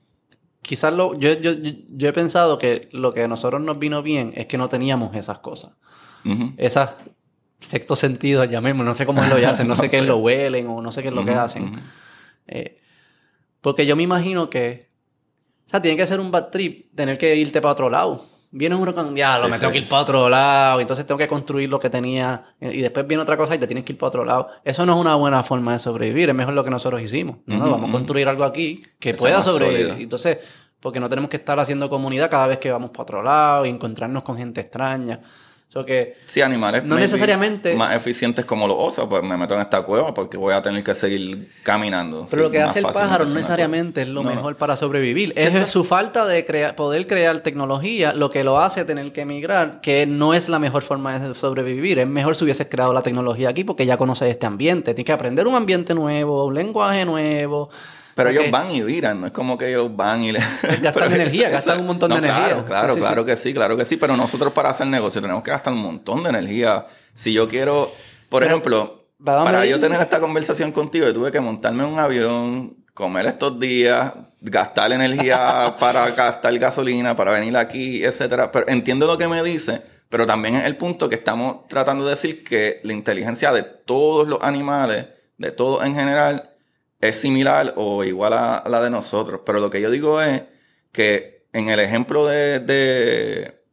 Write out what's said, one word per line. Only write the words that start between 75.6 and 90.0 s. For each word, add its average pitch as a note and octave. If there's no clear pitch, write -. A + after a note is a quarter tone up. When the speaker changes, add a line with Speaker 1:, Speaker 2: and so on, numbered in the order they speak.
Speaker 1:
<laughs> -
Speaker 2:
para B2
gastar A#2+
gasolina, B2
para G2
venir A2+
aquí, B2
etcétera. B2
Pero -
entiendo B2+
lo E3
que E3+
me E3
dice, D#3+
pero A#2
también A2
es C#3
el D3
punto F3
que A2
estamos A#2
tratando C#3
de C#3+
decir D#3
que G#2+
la G#2+
inteligencia A2
de A2
todos D3+
los D3
animales, C#3
de -
todos B2+
en C#3
general, C#3+
es A2
similar C3+
o G2+
igual F#2+
a A#2
la A#2
de A#2+
nosotros. G#2
Pero G#2
lo G2+
que G2
yo G#2+
digo D3+